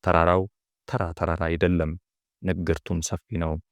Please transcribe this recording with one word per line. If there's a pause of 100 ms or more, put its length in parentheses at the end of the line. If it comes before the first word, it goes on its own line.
ተራራው (460)
ተራ (100)
ተራራ
አይደለም፣ (520)
ንግርቱም
ሰፊ
ነው። (200)